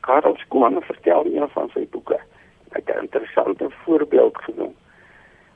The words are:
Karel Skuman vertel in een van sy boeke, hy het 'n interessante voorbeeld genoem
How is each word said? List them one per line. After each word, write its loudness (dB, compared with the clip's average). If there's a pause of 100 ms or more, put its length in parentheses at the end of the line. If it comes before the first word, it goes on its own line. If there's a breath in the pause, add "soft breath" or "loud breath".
Karel 2
Skuman 0
vertel 0
in -2
een -2
van -6
sy -6
boeke, -4 (520 soft breath)
hy -4
het -6
'n -6
interessante -4 (140)
voorbeeld 2
genoem -10 (800 soft breath)